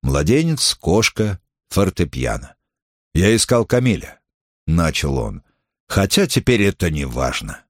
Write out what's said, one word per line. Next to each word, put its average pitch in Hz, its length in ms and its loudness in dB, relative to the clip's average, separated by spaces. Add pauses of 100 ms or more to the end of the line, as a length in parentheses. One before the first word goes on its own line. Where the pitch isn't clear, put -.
Младенец, 120 720 0
кошка, 104 640 0 (300)
фортепиано. 65 840 -2 (580)
«Я 98 220 4
искал 117 300 2
Камиля», — 123 540 -2 (480)
начал 78 500 0
он, — 55 260 -8 (440)
«хотя 120 400 2
теперь 120 360 2
это 95 260 0
не 76 160 -4
важно». 64 640 -6